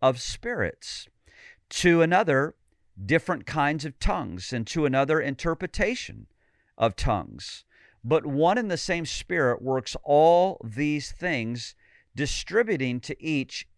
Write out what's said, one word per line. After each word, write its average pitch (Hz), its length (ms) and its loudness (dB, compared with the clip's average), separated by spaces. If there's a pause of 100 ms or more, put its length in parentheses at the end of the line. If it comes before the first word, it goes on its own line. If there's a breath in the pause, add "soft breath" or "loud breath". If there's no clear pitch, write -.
of 131 180 4
spirits, - 880 -8 (600 loud breath)
to 170 320 4
another 160 540 4 (500)
different 160 400 0
kinds 147 400 0
of 143 140 -12
tongues, 101 520 -2
and 117 160 -4
to 156 200 0
another 139 340 2
interpretation 156 1080 -4 (520)
of 113 180 2
tongues. - 680 -4 (380 soft breath)
But 151 220 2
one 151 320 4
and 226 140 -2
the 165 80 -2
same 170 260 -2
Spirit 143 560 0
works 131 340 -2 (100)
all 170 600 4
these 143 480 -4
things, 120 640 -6 (400 soft breath)
distributing 143 840 -2
to - 220 -12
each 147 560 -4